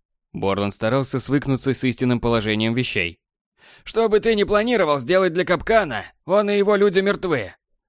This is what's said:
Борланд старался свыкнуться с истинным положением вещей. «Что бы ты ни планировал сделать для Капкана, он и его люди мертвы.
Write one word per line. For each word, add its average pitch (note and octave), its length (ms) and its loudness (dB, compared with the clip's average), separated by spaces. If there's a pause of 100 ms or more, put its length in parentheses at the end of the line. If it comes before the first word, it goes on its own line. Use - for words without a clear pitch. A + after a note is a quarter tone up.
(320)
Борланд G2 440 -2
старался B2+ 440 -2
свыкнуться C3 540 -2
с - 100 -6
истинным B2 360 0
положением A2 540 0
вещей. G#2+ 460 -4 (640)
«Что A3+ 240 0
бы G#3 120 2
ты A3 160 2
ни G3+ 80 2
планировал G3+ 560 2
сделать F3 340 2
для F3 120 -2
Капкана, D#3+ 600 0 (200)
он G3+ 240 2
и G3+ 80 0
его G3+ 180 4
люди G3 240 2
мертвы. E3+ 540 -2 (360)